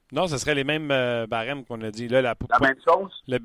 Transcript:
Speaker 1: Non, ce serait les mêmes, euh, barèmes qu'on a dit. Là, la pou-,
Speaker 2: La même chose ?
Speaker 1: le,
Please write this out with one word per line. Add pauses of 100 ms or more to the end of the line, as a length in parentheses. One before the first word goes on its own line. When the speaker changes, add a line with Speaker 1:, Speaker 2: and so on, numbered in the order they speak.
(120)
Speaker 1:
Non,
ce
serait
les
mêmes,
euh,
barèmes
qu'on
a
dit.
Là,
la
pou-,
Speaker 2:
La
même (100)
chose ? (160)
Speaker 1:
le,